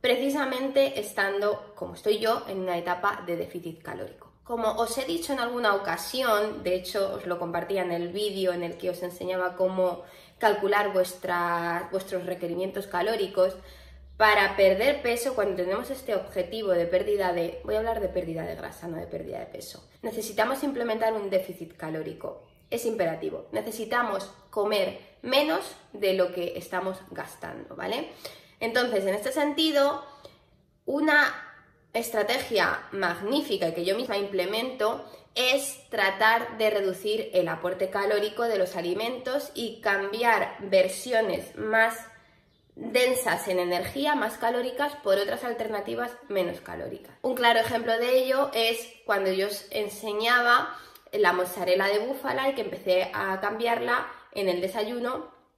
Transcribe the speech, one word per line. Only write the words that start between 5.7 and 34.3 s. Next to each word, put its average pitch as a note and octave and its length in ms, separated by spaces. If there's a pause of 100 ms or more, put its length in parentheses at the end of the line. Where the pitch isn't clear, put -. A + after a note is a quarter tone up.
ocasión, G#3 880
de F3+ 100
hecho F#3+ 400
os - 100
lo F3 140
compartía F3 440
en F3 100
el F3 160
vídeo F#3+ 440
en F3 120
el E3 120
que F3+ 140
os F3 120
enseñaba F3+ 540
cómo F#3 460 (360)
calcular G3+ 540
vuestra, F3 1000
vuestros F#3+ 340
requerimientos F3+ 600
calóricos, F#3 680 (640)
para G#3 400
perder G3+ 460
peso, A#3+ 320
cuando F#3+ 280
tenemos G3+ 280
este A#3+ 260
objetivo G3 540
de E3+ 160
pérdida F#3+ 460
de... E3+ 320
Voy G#3+ 120
a - 20
hablar A3+ 220
de F#3+ 80
pérdida E3 340
de E3+ 140
grasa, - 320
no D#3+ 80
de E3+ 100
pérdida - 320
de - 80
peso, - 420 (140)
necesitamos G#3+ 640
implementar A3+ 480
un G3+ 180
déficit F#3 460
calórico. D#3 680 (280)
Es A#3 160
imperativo. F#3+ 680
Necesitamos A3 800 (200)
comer G3+ 720
menos D4+ 380 (320)
de G3 220
lo F3+ 180
que F3 240
estamos F#3+ 420 (120)
gastando, - 680
¿vale? A3+ 340 (520)
Entonces, A#3 420
en F#3+ 100
este G#3+ 180
sentido, D4 720 (800)
una D4 480 (580)
estrategia A3+ 840 (140)
magnífica F#3+ 840
que E3+ 100
yo F#3+ 120
misma A#3+ 200
implemento G#3 880 (300)